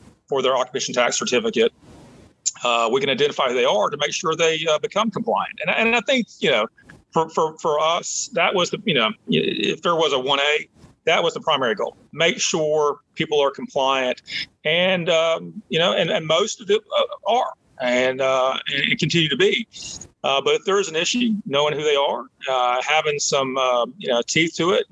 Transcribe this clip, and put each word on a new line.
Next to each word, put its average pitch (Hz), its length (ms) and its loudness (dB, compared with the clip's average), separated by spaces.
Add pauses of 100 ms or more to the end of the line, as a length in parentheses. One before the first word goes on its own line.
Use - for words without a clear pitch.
(300)
for 135 120 0
their 127 140 2
occupation 127 380 -4
tax 120 260 0
certificate, 113 540 0 (920)
uh, 117 260 2
we 135 120 2
can 139 80 -2
identify 139 400 0
who 123 40 -2
they 127 120 2
are 185 240 2
to 151 80 -6
make 147 160 -4
sure 160 200 -2
they, 160 380 0
uh, 151 80 2
become 202 320 -2
compliant. 98 480 -4
And, 160 100 -4
and 226 240 2
I 240 60 2
think, 262 280 0 (120)
you 185 100 2
know, 113 180 2 (440)
for, 160 200 2
for, 160 260 0
for 151 200 0
us, - 540 -2
that 180 240 0
was 180 140 0
the, - 160 -6
you 190 80 0
know, 113 180 2 (160)
if - 540 -2
there 175 140 0
was 156 180 2
a 135 60 2
one 139 200 0
A, 147 300 0 (340)
that 175 180 4
was 165 120 0
the 135 80 -8
primary 131 340 0
goal. 117 220 -6 (160)
Make 170 260 0
sure 151 640 0 (140)
people 151 260 0
are 139 100 2
compliant, 131 680 -2 (420)
and, 175 460 0
um, 165 580 0
you 170 100 -2
know, 175 140 2
and, 185 180 0
and 165 160 -2
most 170 360 0
of 185 80 -18
it, 214 140 2 (140)
uh, - 320 -2
are, 233 220 0 (300)
and, 127 400 0
uh, 131 360 2 (160)
and, 147 180 0
and 131 60 -2
continue 165 300 0
to 147 80 -2
be. 175 320 2 (560)
Uh, 139 160 2
but 147 140 2
if 156 120 -2
there 196 140 2
is 190 80 -2
an 156 80 -10
issue, 127 380 0 (140)
knowing 147 260 0
who 147 100 -4
they 147 120 2
are, 139 300 0 (220)
uh, 127 400 0
having 151 300 0
some, 135 400 -2
uh, 123 300 2 (100)
you 143 100 -10
know, 120 140 2
teeth 160 340 0
to 165 140 0
it 208 220 0